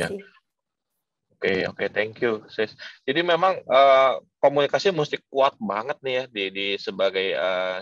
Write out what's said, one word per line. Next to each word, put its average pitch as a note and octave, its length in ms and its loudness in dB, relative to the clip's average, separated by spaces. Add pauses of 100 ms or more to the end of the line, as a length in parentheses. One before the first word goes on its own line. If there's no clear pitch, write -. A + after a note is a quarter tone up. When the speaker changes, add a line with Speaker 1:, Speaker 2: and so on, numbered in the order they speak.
Speaker 1:
Ya. - 80 -2
Speaker 2:
sih. G3 120 -10 (1160)
Speaker 1:
Oke, F#2 300 -2
oke, G2 240 -6
thank A2 320 -4
you, A2 240 -2
Sis. - 240 -6 (320)
Jadi C3+ 160 -2
memang, F3 420 0
eh, C3+ 500 6 (280)
komunikasi C#3+ 500 2
mesti D#3 380 -4
kuat C3+ 320 2
banget A2 420 -6
nih C3 140 -4
ya B2+ 100 -2
di, G#2+ 240 -6
di G2 160 -6 (140)
sebagai, F#2+ 560 -2
eh, F#2 460 -2